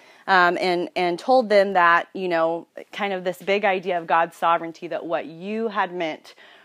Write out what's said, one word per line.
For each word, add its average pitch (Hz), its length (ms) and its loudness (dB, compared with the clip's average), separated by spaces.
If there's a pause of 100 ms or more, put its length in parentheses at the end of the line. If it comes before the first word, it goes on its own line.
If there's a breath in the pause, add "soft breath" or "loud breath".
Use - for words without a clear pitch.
(260 loud breath)
um, 180 340 4
and, 180 360 -2
and 175 240 -2
told 254 300 2
them 202 240 4
that, 170 420 4
you 190 120 -6
know, 165 380 0 (260)
kind 202 220 -6
of 185 100 -8
this 180 140 -4
big 196 280 -2
idea 185 340 0
of 165 80 -10
God's 170 280 0
sovereignty, 165 520 -2
that 156 180 -8
what 160 220 -4
you 202 400 -8
had 196 260 -4
meant 165 400 -8 (320 loud breath)